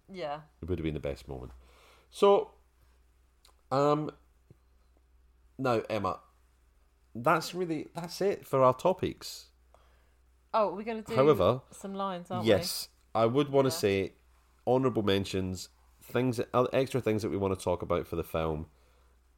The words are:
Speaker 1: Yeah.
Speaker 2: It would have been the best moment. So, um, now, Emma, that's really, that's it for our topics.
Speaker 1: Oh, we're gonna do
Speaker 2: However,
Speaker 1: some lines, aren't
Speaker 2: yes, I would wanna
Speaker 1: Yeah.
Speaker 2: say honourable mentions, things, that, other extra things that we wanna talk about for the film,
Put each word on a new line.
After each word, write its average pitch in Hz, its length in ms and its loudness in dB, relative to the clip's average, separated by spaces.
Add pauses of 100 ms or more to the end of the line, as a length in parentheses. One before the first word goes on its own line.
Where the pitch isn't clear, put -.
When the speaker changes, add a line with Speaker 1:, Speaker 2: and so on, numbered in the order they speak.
Speaker 1:
Yeah. 156 300 -10 (220)
Speaker 2:
It - 80 -10
would 92 100 -2
have - 60 -6
been 76 80 -2
the 73 80 -6
best 69 260 -8
moment. 65 240 -12 (600)
So, - 400 4 (1160)
um, 147 400 2 (1500)
now, 123 280 2
Emma, 98 320 -2 (960)
that's 156 400 0
really, 170 400 -6
that's 170 280 -10
it 196 240 0
for 135 180 2
our 127 100 6
topics. - 760 -4 (1040)
Speaker 1:
Oh, 208 200 2
we're 202 100 -8
gonna 220 200 -8
do 226 120 -8
Speaker 2:
However, 131 460 4 (100)
Speaker 1:
some 196 220 -14
lines, 190 380 -8
aren't 180 140 -4
Speaker 2:
yes, 170 440 2 (240)
I 113 140 4
would 139 220 2
wanna 135 200 4
Speaker 1:
Yeah. 127 60 -2
Speaker 2:
say 98 380 0 (520)
honourable 120 380 2
mentions, 98 640 -2 (320)
things, 123 360 -2
that, 120 180 -4
other 123 180 4
extra 131 280 0
things 110 200 0
that 101 80 -2
we 78 80 -2
wanna 95 180 0
talk 90 280 -2
about 85 240 -2
for - 80 -8
the 82 80 -2
film, 80 420 -2 (720)